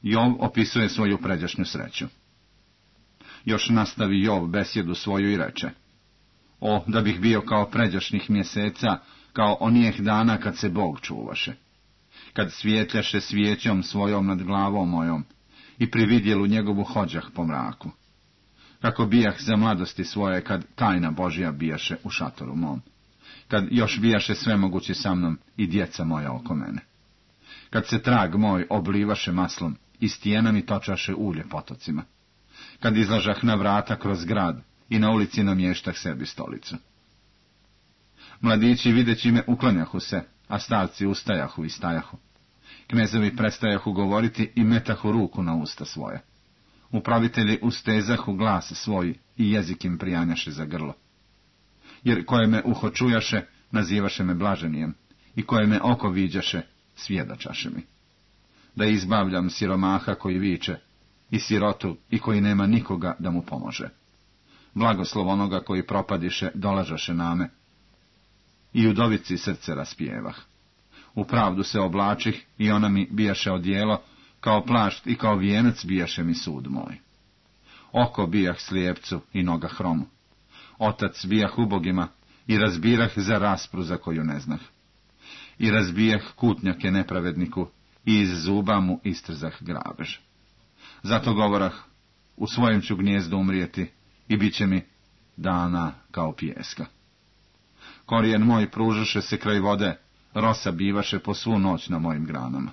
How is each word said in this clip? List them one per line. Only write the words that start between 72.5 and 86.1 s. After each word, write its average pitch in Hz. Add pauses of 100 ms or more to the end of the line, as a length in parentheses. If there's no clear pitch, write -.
i 107
ona 107
mi 98
bijaše 101
odijelo, 98 (380)
kao 107
plašt 113
i 117
kao 110
vijenac 101
bijaše 87
mi 85
sud 67
moj. - (920)
Oko 120
bijah 90
slijepcu 90 (120)
i 95
noga 85
hromu. 82 (720)
Otac 104
bijah 101
ubogima 92 (400)
i 110
razbirah 107
za 104
raspru 95
za 87
koju 80
ne 73
znah. 76 (1000)
I 110
razbijah 104 (140)